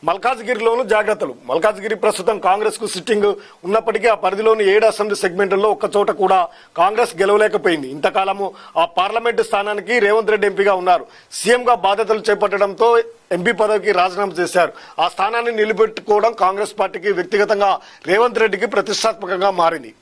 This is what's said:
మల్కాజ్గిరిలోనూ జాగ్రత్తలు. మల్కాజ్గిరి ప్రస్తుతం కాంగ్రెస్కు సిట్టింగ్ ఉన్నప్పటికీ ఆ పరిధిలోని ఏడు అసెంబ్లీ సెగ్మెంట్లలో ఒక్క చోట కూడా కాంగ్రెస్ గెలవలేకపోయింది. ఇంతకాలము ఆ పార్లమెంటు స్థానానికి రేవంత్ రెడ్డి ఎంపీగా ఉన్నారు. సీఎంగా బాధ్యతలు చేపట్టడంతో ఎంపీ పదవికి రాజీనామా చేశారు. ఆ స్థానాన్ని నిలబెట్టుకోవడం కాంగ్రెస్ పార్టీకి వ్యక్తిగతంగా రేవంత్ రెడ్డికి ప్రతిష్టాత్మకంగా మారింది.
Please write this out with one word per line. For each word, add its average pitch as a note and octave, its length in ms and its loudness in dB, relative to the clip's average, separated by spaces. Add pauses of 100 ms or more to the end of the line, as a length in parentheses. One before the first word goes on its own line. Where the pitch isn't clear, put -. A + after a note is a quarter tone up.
మల్కాజ్గిరిలోనూ A3+ 800 -2
జాగ్రత్తలు. G#3 500 0 (120)
మల్కాజ్గిరి F#3+ 480 -2
ప్రస్తుతం G#3 440 0
కాంగ్రెస్కు G#3+ 480 0
సిట్టింగ్ G3+ 480 0 (300)
ఉన్నప్పటికీ G#3+ 440 0
ఆ A3 60 4
పరిధిలోని G3+ 540 0
ఏడు G#3+ 180 4
అసెంబ్లీ G#3 300 0
సెగ్మెంట్లలో G3 540 0
ఒక్క G#3 260 -2
చోట G3+ 140 2
కూడా F#3 380 2 (280)
కాంగ్రెస్ G#3+ 400 0
గెలవలేకపోయింది. G3 720 2
ఇంతకాలము F#3+ 640 -2 (260)
ఆ E3 60 4
పార్లమెంటు A3 580 -2
స్థానానికి G#3 560 -2
రేవంత్ G#3+ 320 2
రెడ్డి G#3 160 2
ఎంపీగా G3 280 2
ఉన్నారు. F3+ 320 0 (260)
సీఎంగా B3 420 2
బాధ్యతలు G3+ 560 0
చేపట్టడంతో G3+ 680 2 (340)
ఎంపీ F3+ 200 0
పదవికి G#3+ 400 0
రాజీనామా F#3 400 0
చేశారు. E3+ 400 0 (280)
ఆ E3+ 80 2
స్థానాన్ని A#3 440 -4
నిలబెట్టుకోవడం G#3+ 800 0
కాంగ్రెస్ G3 460 -2
పార్టీకి F#3+ 340 -2
వ్యక్తిగతంగా G3 680 0 (260)
రేవంత్ G#3+ 320 2
రెడ్డికి G#3 280 0
ప్రతిష్టాత్మకంగా G3+ 840 -2
మారింది. E3 520 -2